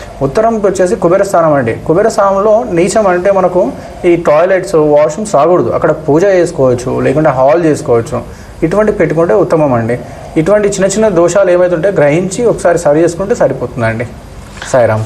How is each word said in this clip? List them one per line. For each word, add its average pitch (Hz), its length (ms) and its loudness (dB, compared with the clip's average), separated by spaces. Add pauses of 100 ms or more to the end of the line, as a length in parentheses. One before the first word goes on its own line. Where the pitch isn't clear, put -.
(220)
ఉత్తరంకి 208 460 0
వచ్చేసి 185 280 0
కుబేర 185 280 2
స్థానం 165 300 2
అండి. 113 240 -2 (100)
కుబేర 185 200 2
స్థానంలో 208 640 2
నీచం 196 360 0
అంటే 180 240 0
మనకు 190 400 0 (340)
ఈ 175 100 4
టాయిలెట్స్, 170 600 0
వాష్రూమ్స్ 151 600 2
రాకూడదు. 147 340 2
అక్కడ 156 220 0
పూజ 151 340 0
చేసుకోవచ్చు, 131 760 0
లేకుంటే 131 300 0
హాల్ 143 360 2
చేసుకోవచ్చు. 120 560 -2 (420)
ఇటువంటి 196 280 0
పెట్టుకుంటే 170 420 0
ఉత్తమం 156 400 2
అండి. 117 260 -2 (380)
ఇటువంటి 202 300 2
చిన్న 196 180 -2
చిన్న 214 220 0
దోషాలు 175 440 2
ఏమైతే 175 240 2
ఉంటే 170 160 0
గ్రహించి 180 540 0
ఒకసారి 170 340 0
సరి 151 200 2
చేసుకుంటే 190 360 -2
సరిపోతుందండి. 120 720 -4 (640)
సాయిరామ్. 110 340 2